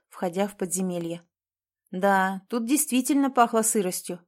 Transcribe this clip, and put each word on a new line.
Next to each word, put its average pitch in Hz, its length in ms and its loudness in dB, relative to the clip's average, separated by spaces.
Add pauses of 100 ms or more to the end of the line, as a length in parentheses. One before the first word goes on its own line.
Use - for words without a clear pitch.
входя 185 360 -2
в 196 120 -8
подземелье. 175 640 -4 (680)
Да, 190 600 2
тут 233 160 -2
действительно 269 680 2
пахло 233 300 4
сыростью. 208 680 -2